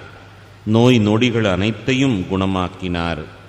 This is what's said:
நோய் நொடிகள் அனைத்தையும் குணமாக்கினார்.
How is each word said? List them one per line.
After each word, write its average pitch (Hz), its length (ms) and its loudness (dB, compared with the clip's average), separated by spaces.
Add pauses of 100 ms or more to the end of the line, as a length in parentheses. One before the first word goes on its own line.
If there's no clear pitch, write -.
(640)
நோய் 117 340 4
நொடிகள் 110 460 2
அனைத்தையும் 107 840 -2
குணமாக்கினார். 90 880 -4 (300)